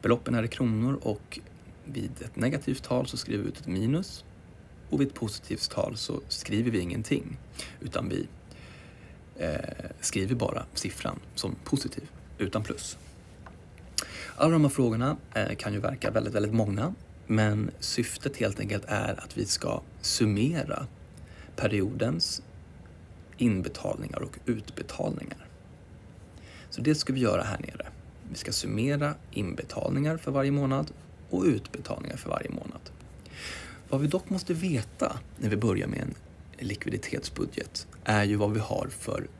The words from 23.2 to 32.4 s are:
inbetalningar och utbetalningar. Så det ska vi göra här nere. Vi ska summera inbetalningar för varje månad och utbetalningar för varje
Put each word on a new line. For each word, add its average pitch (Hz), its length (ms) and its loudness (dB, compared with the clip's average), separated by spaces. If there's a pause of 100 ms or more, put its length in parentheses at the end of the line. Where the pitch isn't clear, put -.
inbetalningar - 840 2
och - 240 -8
utbetalningar. - 1040 -4 (1200)
Så - 120 -6
det 151 140 6
ska 139 180 0
vi 131 60 2
göra 95 240 6
här - 160 -2
nere. - 280 -8 (420)
Vi - 60 -6
ska - 160 -4
summera 143 640 2 (160)
inbetalningar 139 840 0
för - 140 -2
varje 139 200 4
månad 139 400 4 (380)
och 185 140 4
utbetalningar - 720 2
för - 120 -6
varje 50 200 0